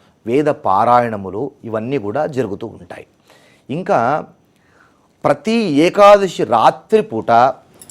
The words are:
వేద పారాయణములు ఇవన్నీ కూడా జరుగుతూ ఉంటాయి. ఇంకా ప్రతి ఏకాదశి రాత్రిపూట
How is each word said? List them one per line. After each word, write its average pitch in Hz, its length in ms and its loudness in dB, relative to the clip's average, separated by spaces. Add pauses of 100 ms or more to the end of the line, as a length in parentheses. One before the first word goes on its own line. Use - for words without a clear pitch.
(260)
వేద 131 180 0
పారాయణములు 113 1080 -2 (140)
ఇవన్నీ 113 340 -6
కూడా 113 280 -6
జరుగుతూ 113 400 -8
ఉంటాయి. - 400 -20 (640)
ఇంకా 160 540 -2 (1000)
ప్రతి 147 280 -2
ఏకాదశి 196 920 4
రాత్రిపూట 120 840 0 (600)